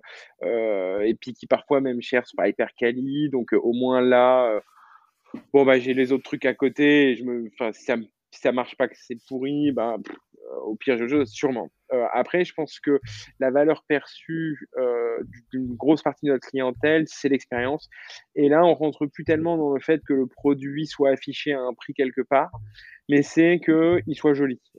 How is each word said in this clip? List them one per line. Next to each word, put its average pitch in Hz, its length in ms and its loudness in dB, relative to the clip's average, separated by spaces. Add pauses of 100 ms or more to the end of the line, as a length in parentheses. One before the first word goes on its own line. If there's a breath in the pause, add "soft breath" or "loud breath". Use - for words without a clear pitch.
(440 loud breath)
heu, 101 640 -2
et 113 100 2
puis - 180 -16
qui, - 140 -18
parfois, 135 340 0
même 123 200 -4
chers, 123 260 -2
sont - 100 -12
pas 92 100 0
hyper 110 280 -4
quali, 135 540 -2
donc, 123 240 -2
heu, 101 60 4
au 120 140 0
moins 127 280 2
là, 127 540 4
heu, 101 60 -4 (920 soft breath)
bon, 139 120 8
bah, 131 140 6
j'ai 127 140 -2
les 131 180 2
autres 131 120 0
trucs - 220 -8
à 127 80 2
côté 143 580 4
et 117 40 0
je 117 80 -12
me, 120 300 -6
enfin, 110 200 -4
si - 100 -20
ça 123 120 0
m-, 113 100 -8 (260)
si - 100 -20
ça 131 100 0
marche 123 260 -4
pas, 127 100 0
que - 100 -10
c'est 120 200 -14 (100)
pourri, 139 440 -2
bah, 117 320 -2
pff, - 120 -14
heu, - 500 -14
au 110 100 -6
pire, 123 220 0
je, 117 100 -4
je, 143 180 2
sûrement. » 117 440 -4 (240)
Heu, 123 100 0 (100)
après, 175 320 0
je - 80 -18
pense - 260 -8
que 143 200 2 (400 loud breath)
la 131 120 0
valeur 147 360 2
perçue, 156 800 -6 (100)
heu, 120 460 -2
d'u-, - 280 -18
d'une 127 240 -6
grosse 147 280 0
partie 151 220 -6
de 143 60 0
notre 127 160 -4
clientèle, 147 600 -2
c'est - 220 -4
l'expérience. 131 600 -4 (460 loud breath)
Et 143 140 4
là, 160 160 6
on 165 80 4
rentre 147 320 -2
plus 151 180 -12
tellement 160 340 0
dans 147 160 -2
le 135 60 -2
fait 156 260 0
que 147 80 0
le 135 140 0
produit 139 600 -4
soit 139 240 0
affiché 139 420 -4
à 131 80 -4
un 127 120 -6
prix - 200 -14
quelque 131 280 -2
part, 139 300 0 (560 loud breath)
mais 143 140 4
c'est 165 420 2
qu'il 160 520 2
soit 151 180 2
joli. 135 260 -2 (200)